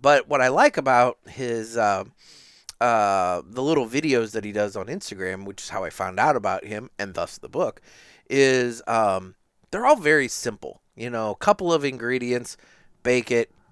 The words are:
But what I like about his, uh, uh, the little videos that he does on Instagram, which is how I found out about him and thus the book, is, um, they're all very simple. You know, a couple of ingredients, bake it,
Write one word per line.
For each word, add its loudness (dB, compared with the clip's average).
But 6
what 2
I 4
like 4
about 4
his, -6
uh, 0
uh, 2
the -8
little 2
videos 0
that -6
he -8
does -2
on -8
Instagram, -10
which -14
is -14
how -6
I -6
found -6
out 4
about -4
him -12
and -8
thus -8
the -18
book, -4
is, 2
um, 0
they're -4
all 6
very 2
simple. -10
You -10
know, -4
a -8
couple 2
of 2
ingredients, -4
bake 2
it, 0